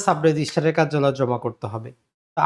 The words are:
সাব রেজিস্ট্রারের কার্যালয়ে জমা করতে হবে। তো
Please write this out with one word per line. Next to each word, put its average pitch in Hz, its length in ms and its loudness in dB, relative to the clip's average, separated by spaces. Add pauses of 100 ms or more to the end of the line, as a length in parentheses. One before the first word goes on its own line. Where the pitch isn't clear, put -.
সাব 170 120 2 (100)
রেজিস্ট্রারের 156 520 0
কার্যালয়ে 139 400 2
জমা 123 260 0
করতে 117 280 -8
হবে। 113 160 -10 (460)
তো - 100 -4